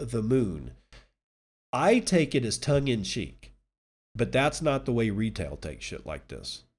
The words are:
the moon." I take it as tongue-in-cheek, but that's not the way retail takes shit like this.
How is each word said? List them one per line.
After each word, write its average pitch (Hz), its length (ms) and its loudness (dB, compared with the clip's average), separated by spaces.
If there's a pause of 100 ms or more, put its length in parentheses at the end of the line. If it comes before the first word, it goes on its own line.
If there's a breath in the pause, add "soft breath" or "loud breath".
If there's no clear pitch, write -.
the 117 220 -4
moon." 98 480 0 (1000 soft breath)
I 180 260 6
take 170 360 2
it 127 100 2
as 107 140 -2
tongue-in-cheek, 123 960 -2 (600)
but 117 160 0
that's 135 300 2
not 139 240 0
the 131 80 0
way 117 160 2
retail 101 480 -2
takes - 300 -10
shit - 180 -10
like 76 240 -10
this. - 360 -12 (140)